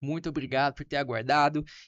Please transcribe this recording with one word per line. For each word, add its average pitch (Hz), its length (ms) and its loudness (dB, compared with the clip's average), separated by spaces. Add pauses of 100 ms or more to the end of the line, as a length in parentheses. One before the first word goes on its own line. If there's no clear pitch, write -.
Muito 160 280 -4
obrigado 135 460 0
por - 120 -12
ter 147 100 -6
aguardado. 143 680 2 (240)